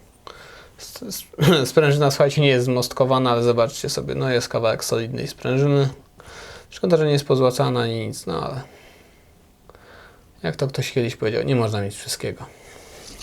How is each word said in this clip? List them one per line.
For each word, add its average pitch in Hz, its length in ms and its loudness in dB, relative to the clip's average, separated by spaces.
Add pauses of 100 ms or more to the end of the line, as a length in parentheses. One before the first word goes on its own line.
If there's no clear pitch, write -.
(800)
S-, - 240 -16
s-, - 220 -12 (220)
<laughs> 147 240 4
sprężyna, 147 400 4
słuchajcie, 139 300 2
nie 143 80 6
jest 123 160 4
zmostkowana, 127 680 2
ale 120 120 2
zobaczcie 117 460 2
sobie, 139 260 -4
no, 135 160 -2
jest 120 180 0
kawałek 113 360 -2
solidnej 120 440 -4
sprężyny. 139 600 2 (840)
Szkoda, 180 260 2
że 156 100 2
nie 147 60 4
jest 143 140 2
pozłacana 131 540 2
ani 113 260 -4
nic, 110 200 -10
no, 90 140 -4
ale 131 220 -8 (1800)
jak 160 140 -4
to 135 120 -2
ktoś - 240 -6
kiedyś 117 240 0
powiedział, 113 260 -2
nie 135 140 0
można 110 240 0
mieć 101 160 -6
wszystkiego. - 480 -8 (800)